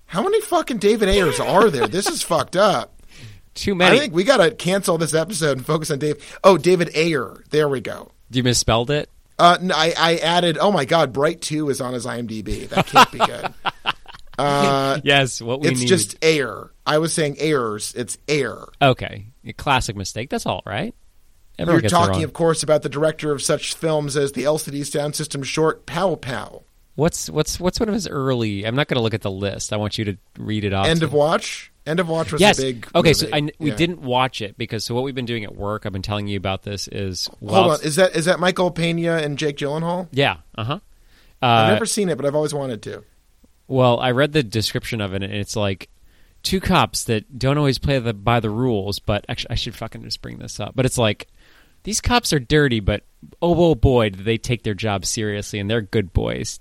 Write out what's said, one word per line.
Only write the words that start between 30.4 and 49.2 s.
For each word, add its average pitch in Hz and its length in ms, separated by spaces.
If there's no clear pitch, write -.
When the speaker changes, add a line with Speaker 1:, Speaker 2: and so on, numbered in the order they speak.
Speaker 2:
it 98 80
off 98 140
Speaker 1:
End 165 140
Speaker 2:
to 160 60
Speaker 1:
of 131 60
Speaker 2:
me. 147 60
Speaker 1:
Watch? 165 520
End 160 140
of 175 80
Watch 160 240
was 151 80
Speaker 2:
Yes. 202 180
Speaker 1:
a 135 40
big 127 320
Speaker 2:
Okay, 170 160
Speaker 1:
movie. 143 40
Speaker 2:
so 160 160
I, 151 280
we 151 140
Speaker 1:
Yeah. 107 40
Speaker 2:
didn't 165 240
watch 127 400
it 104 160
because, 113 300
so 117 80
what 127 100
we've 139 100
been 123 120
doing 117 180
at 95 100
work, 104 300
I've 104 80
been 95 80
telling 104 280
you 101 100
about 95 240
this 101 260
is 95 380
Speaker 1:
Hold 104 120
Speaker 2:
whilst 117 300
Speaker 1:
on. 143 40
Is 147 100
that, 185 200
is 160 80
that 165 160
Michael 180 300
Pena 170 480
and 147 180
Jake 143 220
Gyllenhaal? 165 540
Speaker 2:
Yeah. 123 260
Uh-huh. 120 220
Speaker 1:
I've 117 260
Speaker 2:
Uh, 110 60
Speaker 1:
never 151 100
seen 202 240
it, 151 80
but 131 80
I've 143 100
always 151 200
wanted 131 300
to. 104 200
Speaker 2:
Well, 127 340
I 127 100
read 143 220
the 151 100
description 110 580
of 95 140
it, 98 80
and 98 100
it's 101 220
like 101 360
two 190 160
cops 165 460
that 117 340
don't 135 180
always 143 220
play 139 220
the, 113 120
by 110 280
the 107 100
rules, 104 480
but 104 300